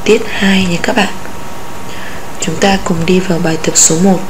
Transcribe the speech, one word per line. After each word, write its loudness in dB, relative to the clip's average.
tiết 4
hai 2
nha -2
các 0
bạn. 0
Chúng -2
ta 2
cùng 0
đi 4
vào 0
bài 0
tập 0
số 2
một. 6